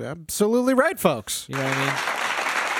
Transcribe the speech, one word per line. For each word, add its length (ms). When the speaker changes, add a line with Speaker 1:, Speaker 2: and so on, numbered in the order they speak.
Speaker 1:
absolutely 720
right, 260
folks. 500
Speaker 2:
You 60
know 100
what 100
I 100
mean? 80